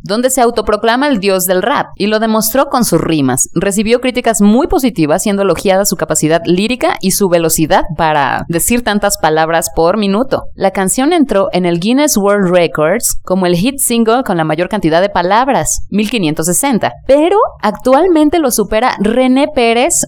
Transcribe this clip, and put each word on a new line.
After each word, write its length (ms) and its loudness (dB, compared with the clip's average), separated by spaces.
donde 260 -2
se 120 -2
autoproclama 680 0
el 120 0
dios 260 0
del 180 0
rap 320 -2
y 100 -4
lo 140 0
demostró 460 0
con 200 -2
sus 160 2
rimas. 540 0
Recibió 440 0
críticas 420 0
muy 260 4
positivas, 560 0
siendo 180 0
elogiada 440 2
su 100 -2
capacidad 500 0
lírica 560 0
y 100 0
su 180 0
velocidad 540 2
para 500 0
decir 360 -2
tantas 340 -2
palabras 580 0
por 220 2
minuto. 460 -2
La 180 0
canción 420 -2
entró 380 2
en 140 -2
el 140 0
Guinness 380 0
World 360 2
Records 680 0
como 220 0
el 100 2
hit 240 -2
single 440 0
con 140 -2
la 60 0
mayor 260 -2
cantidad 320 0
de 80 2
palabras, 800 0
mil 200 -2
quinientos 380 -2
sesenta, 460 0
pero 300 4
actualmente 800 2
lo 120 0
supera 480 -2
René 540 2
Pérez, 540 0